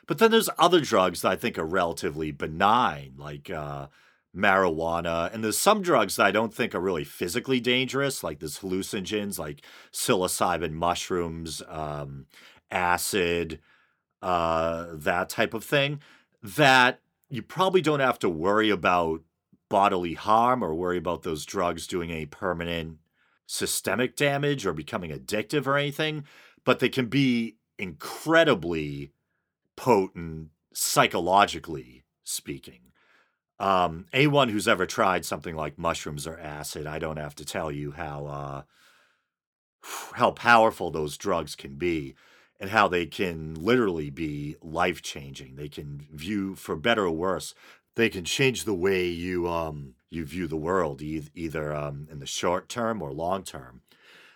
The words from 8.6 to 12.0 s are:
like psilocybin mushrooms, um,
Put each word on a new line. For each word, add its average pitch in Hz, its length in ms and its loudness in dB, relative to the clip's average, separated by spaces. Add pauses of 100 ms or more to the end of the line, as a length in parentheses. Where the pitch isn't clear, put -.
like 76 240 -10 (300)
psilocybin 90 800 0
mushrooms, 85 960 -2
um, 73 580 -8 (440)